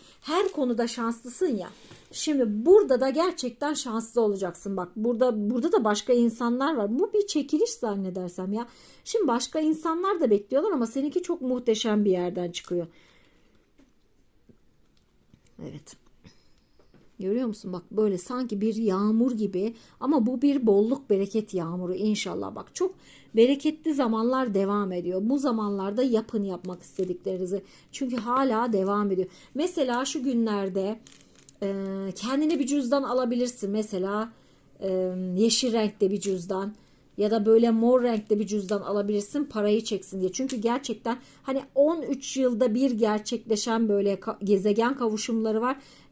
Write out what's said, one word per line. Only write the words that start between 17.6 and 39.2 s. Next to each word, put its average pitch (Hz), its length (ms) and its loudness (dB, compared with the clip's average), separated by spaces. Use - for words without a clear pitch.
Bak 170 180 -10
böyle 202 260 2
sanki 240 440 -6
bir 214 140 0
yağmur 220 560 2
gibi 208 420 -2
ama 269 260 2
bu 247 160 -2
bir 277 260 2
bolluk 214 420 4
bereket 196 440 0
yağmuru 180 420 -4
inşallah. 196 600 -2
Bak - 200 -14
çok 370 200 -2
bereketli 285 580 2
zamanlar 247 600 0
devam 196 380 0
ediyor. 180 320 -4
Bu 254 140 0
zamanlarda 214 680 -2
yapın 220 400 0
yapmak 185 400 -8
istediklerinizi. 185 760 -6
Çünkü 254 240 -6
hala 240 580 0
devam 202 380 0
ediyor. 185 160 0
Mesela 269 500 -2
şu 269 180 -6
günlerde, 208 760 -2
e, 196 120 -4
kendine 277 440 -2
bir 247 80 0
cüzdan 277 360 0
alabilirsin. 240 680 -2
Mesela, 208 600 -2
e, 190 100 -2
yeşil 226 380 2
renkte 208 380 2
bir 202 80 -2
cüzdan 190 560 -4
ya 208 140 2
da 220 140 0
böyle 226 260 6
mor 233 320 4
renkte 220 360 0
bir 208 80 -2
cüzdan 202 340 -2
alabilirsin 202 640 -2